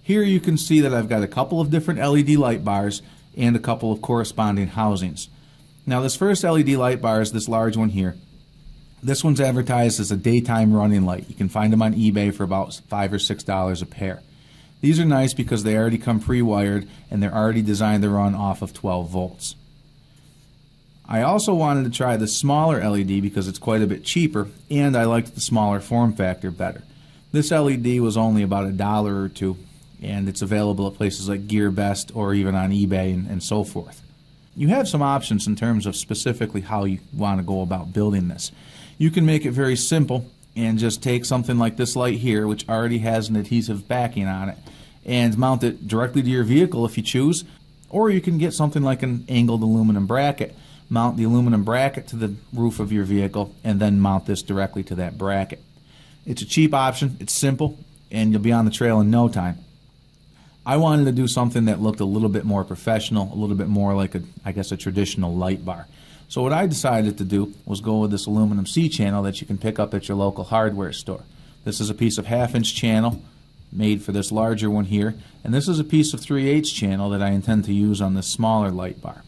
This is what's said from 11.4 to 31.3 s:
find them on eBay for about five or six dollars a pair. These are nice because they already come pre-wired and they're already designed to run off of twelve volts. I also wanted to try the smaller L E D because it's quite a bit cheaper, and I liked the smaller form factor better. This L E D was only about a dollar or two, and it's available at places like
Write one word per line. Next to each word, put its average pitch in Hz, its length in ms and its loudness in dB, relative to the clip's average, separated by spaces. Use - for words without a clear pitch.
find 107 200 2
them 110 120 4
on 110 100 2
eBay 104 400 2
for 101 120 -4
about 95 440 -4
five 101 240 -2
or 104 60 -2
six - 260 -4
dollars 92 380 -2
a 87 40 -8
pair. - 360 -8
These 156 200 4
are 170 40 2
nice 135 300 2
because 117 300 -2
they 107 120 2
already 113 220 2
come 113 220 0
pre-wired 104 680 0
and 101 120 0
they're 101 120 -2
already 110 280 2
designed 104 420 2
to 104 40 2
run 101 260 2
off 98 280 -2
of 95 100 -8
twelve 90 380 -4
volts. 90 440 -8
I 110 180 -2
also 202 300 2
wanted 147 300 2
to 123 80 -2
try 123 260 0
the 107 120 0
smaller 147 520 2
L 101 160 0
E 101 60 0
D 98 180 0
because 98 280 -2
it's 95 100 -10
quite 110 240 0
a 101 60 2
bit - 160 -4
cheaper, 110 440 0
and 143 260 2
I 117 80 2
liked 117 300 0
the 123 60 -10
smaller 104 400 0
form 117 340 2
factor 92 380 -4
better. 87 320 -8
This 151 180 0
L 151 180 2
E 135 80 0
D 123 220 0
was 113 180 2
only 110 280 2
about 98 220 0
a 98 60 -4
dollar 101 480 0
or 98 80 -4
two, 92 300 -4
and 98 280 -4
it's 95 140 -6
available 101 440 0
at 95 80 -6
places 95 340 -4
like 101 200 -4